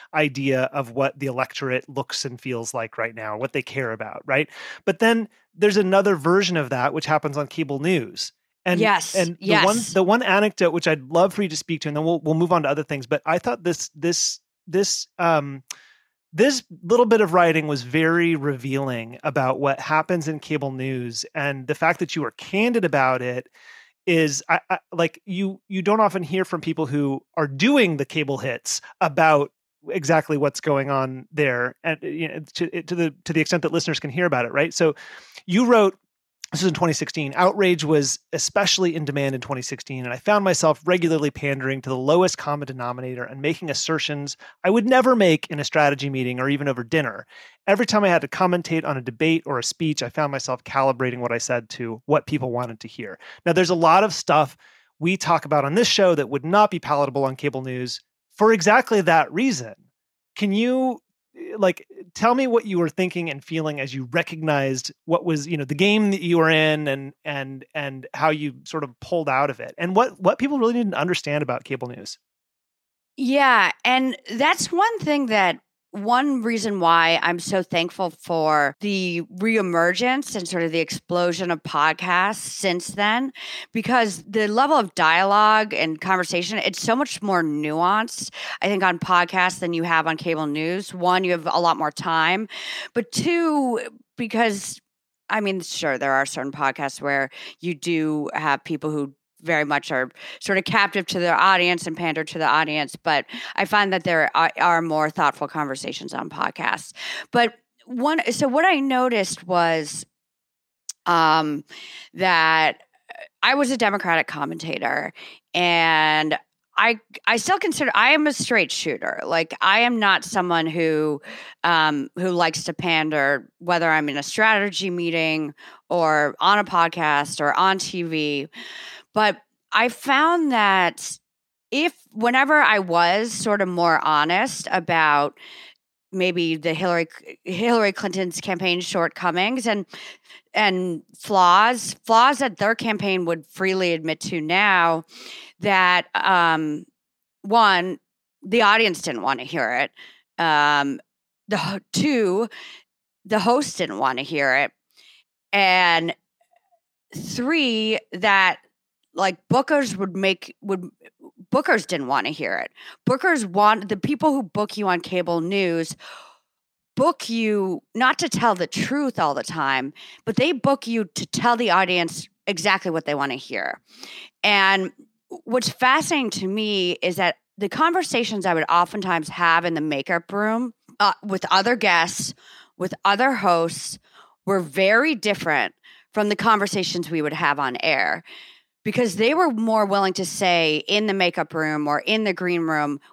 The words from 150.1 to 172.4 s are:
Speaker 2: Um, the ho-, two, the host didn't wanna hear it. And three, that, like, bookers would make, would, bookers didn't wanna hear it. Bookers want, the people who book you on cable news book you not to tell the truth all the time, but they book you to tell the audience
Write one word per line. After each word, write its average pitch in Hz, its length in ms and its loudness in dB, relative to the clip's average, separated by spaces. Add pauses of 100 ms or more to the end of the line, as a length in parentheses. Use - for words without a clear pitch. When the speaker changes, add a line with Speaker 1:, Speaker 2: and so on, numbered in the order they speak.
Speaker 2:
Um, 147 600 2 (480)
the 202 100 -2
ho-, 190 220 -4 (120)
two, 220 560 0 (800)
the 214 140 0
host 208 400 0
didn't 127 180 -4
wanna 131 240 -2
hear 139 360 0
it. 143 140 0 (800)
And 180 640 4 (1000)
three, 240 800 -2 (140)
that, 190 480 4 (560)
like, 185 240 0 (100)
bookers 269 480 2
would 190 180 -6
make, 190 460 -2
would, 190 300 -8 (580)
bookers 262 380 0
didn't 147 180 -4
wanna 123 240 0
hear 98 300 -4
it. - 120 -8 (360)
Bookers 269 360 2
want, 208 460 2
the 208 80 -4
people 285 360 0
who 269 100 -2
book 208 340 -6
you 208 100 -2
on 175 140 0
cable 175 400 -2
news 170 540 -2 (1000)
book 320 340 0
you 214 520 0 (140)
not 262 240 2
to 320 100 -4
tell 233 240 2
the 180 140 -2
truth 277 500 -4
all 156 160 0
the 131 80 -4
time, 135 500 -2 (320)
but 220 120 -4
they 285 160 2
book 277 340 0
you 233 200 -2 (100)
to 185 100 -8
tell 240 320 0
the 226 140 0
audience 180 560 0 (180)